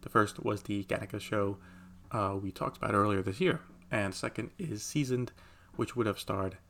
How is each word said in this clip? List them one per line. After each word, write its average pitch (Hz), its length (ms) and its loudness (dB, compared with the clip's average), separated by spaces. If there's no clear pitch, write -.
The 123 60 -10
first - 360 4
was 107 180 0
the 101 220 -4
Gattaca 104 360 -4
show, 101 380 0
uh, 98 280 0
we 98 120 -6
talked - 240 -4
about 107 180 0
earlier 101 280 6
this 95 180 -2
year, 170 200 4
and 101 240 0
second - 420 -4
is 131 280 -6
Seasoned, 127 480 0
which 117 220 -2
would 117 100 4
have 101 140 0
starred 95 380 -2